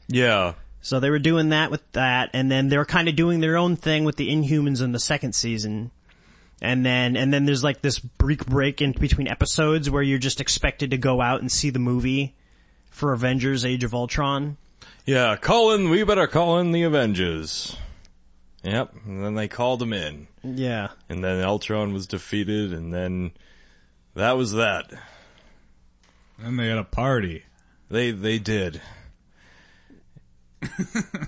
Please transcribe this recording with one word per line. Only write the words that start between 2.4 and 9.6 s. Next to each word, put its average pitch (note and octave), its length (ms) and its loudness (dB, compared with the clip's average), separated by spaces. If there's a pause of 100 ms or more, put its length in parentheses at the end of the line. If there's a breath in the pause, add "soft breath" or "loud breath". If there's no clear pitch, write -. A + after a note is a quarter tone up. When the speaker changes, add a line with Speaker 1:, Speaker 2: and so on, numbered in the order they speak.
Speaker 2:
then C3+ 180 2
they're C#3+ 160 2
kinda E3+ 260 2
doing E3 280 2
their D#3+ 180 2
own F3 180 2
thing D#3 280 0
with D3+ 120 0
the - 140 -2
Inhumans C#3+ 540 2
in B2 80 -2
the A#2+ 80 -2
second C3+ 340 -2
season. A2 560 -4 (720 soft breath)
And B2+ 240 0
then, B2 320 2
and C3 160 2
then C#3+ 120 2
there's, C#3 180 2
like, D3 180 0
this C#3 160 0
brief - 480 0
break C3+ 380 0
in C#3 80 2
between - 360 0
episodes D3+ 600 0